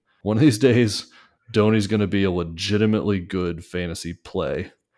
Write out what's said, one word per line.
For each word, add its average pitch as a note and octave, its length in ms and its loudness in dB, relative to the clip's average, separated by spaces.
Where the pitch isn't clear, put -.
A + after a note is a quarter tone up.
One G#2+ 160 -2
of A#2+ 40 4
these C#3 180 4
days, A#2+ 480 2
Dhoni's G#2+ 360 2
gonna G#2 200 0
be G2 160 0
a F#2+ 80 2
legitimately G2 880 0
good F2 460 -4
fantasy E2+ 480 -8
play. E2 580 -6